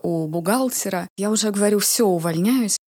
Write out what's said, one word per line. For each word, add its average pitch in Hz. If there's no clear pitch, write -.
у 165
бухгалтера. 190
Я 202
уже 214
говорю, 208
"Всё, 208
увольняюсь". 185